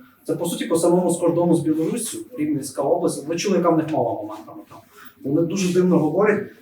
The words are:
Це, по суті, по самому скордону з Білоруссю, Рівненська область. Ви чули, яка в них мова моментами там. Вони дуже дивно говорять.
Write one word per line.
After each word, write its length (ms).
Це, 120
по 100
суті, 200
по 100
самому 360
скордону 440
з 40
Білоруссю, 580
Рівненська 440
область. 460
Ви 80
чули, 220
яка 120
в 80
них 120
мова 240
моментами 560
там. 80
Вони 180
дуже 320
дивно 260
говорять. 480